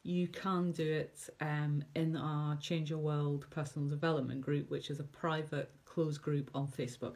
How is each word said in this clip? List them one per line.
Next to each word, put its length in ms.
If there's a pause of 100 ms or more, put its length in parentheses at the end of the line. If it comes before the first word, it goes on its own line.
you 260
can 440
do 200
it, 260 (220)
um, 420 (120)
in 240
our 380
Change 340
Your 80
World 500
personal 400
development 540
group, 260
which 220
is 100
a 40
private 680 (160)
closed 340
group 340
on 140
Facebook, 480